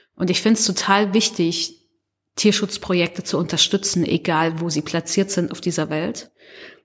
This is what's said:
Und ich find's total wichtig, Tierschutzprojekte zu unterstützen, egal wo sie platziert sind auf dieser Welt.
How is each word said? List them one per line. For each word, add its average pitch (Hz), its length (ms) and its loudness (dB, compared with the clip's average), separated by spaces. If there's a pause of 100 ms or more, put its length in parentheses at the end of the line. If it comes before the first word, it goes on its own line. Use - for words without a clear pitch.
(140)
Und 180 160 -2
ich 175 100 0
find's 220 240 4
total 196 480 2
wichtig, 175 640 0 (600)
Tierschutzprojekte 190 840 0
zu - 140 -2
unterstützen, 170 720 0
egal 165 540 0
wo 170 100 -2
sie 151 100 -2
platziert 170 500 -2
sind 175 220 -2
auf 175 80 -8
dieser 160 300 -2
Welt. 165 400 -6 (540)